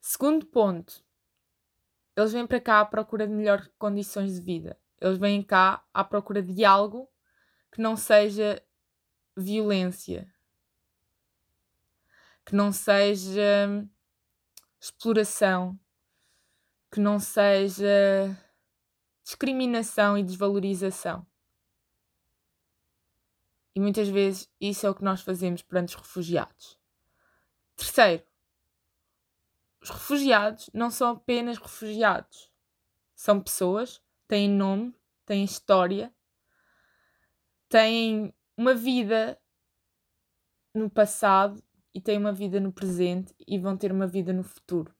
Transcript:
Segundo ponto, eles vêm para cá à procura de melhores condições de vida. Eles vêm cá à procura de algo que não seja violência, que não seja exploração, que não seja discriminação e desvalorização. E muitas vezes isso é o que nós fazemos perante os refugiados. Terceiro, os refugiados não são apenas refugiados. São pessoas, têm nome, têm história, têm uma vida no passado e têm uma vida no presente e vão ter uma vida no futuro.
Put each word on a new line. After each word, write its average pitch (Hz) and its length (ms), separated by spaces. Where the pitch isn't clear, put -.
Segundo 302 360
ponto, 190 580
eles 214 160
vêm 233 160
para 240 140
cá 220 180
à 214 60
procura 214 420
de 208 60
melhores 208 440
condições 202 580
de 180 60
vida. 170 380
Eles 190 160
vêm 202 260
cá 190 500
à 196 80
procura 202 400
de 185 220
algo 208 480
que - 120
não 220 160
seja 208 680
violência, 185 1000
que - 100
não 202 160
seja 202 1120
exploração, 196 960
que 208 120
não 208 180
seja 196 1120
discriminação 233 920
e 202 60
desvalorização. 190 1040
E 190 60
muitas 202 260
vezes 196 500
isso 202 300
é - 20
o 196 60
que 196 80
nós 190 180
fazemos 180 400
perante 175 280
os - 120
refugiados. - 800
Terceiro, 190 500
os - 80
refugiados 240 840
não 226 160
são 240 220
apenas 240 460
refugiados. - 960
São 208 240
pessoas, 196 640
têm 202 220
nome, 202 440
têm 202 200
história, 196 680
têm 220 640
uma 254 160
vida 226 640
no 214 160
passado 202 760
e 190 80
têm 208 160
uma 208 160
vida 196 260
no 196 120
presente 180 640
e 202 100
vão 190 200
ter 180 140
uma 190 140
vida 185 280
no 185 100
futuro. - 560